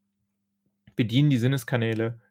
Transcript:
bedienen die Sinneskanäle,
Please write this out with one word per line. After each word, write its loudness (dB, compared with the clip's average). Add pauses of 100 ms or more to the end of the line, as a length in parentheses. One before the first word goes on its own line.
(960)
bedienen 2
die 2
Sinneskanäle, -2 (120)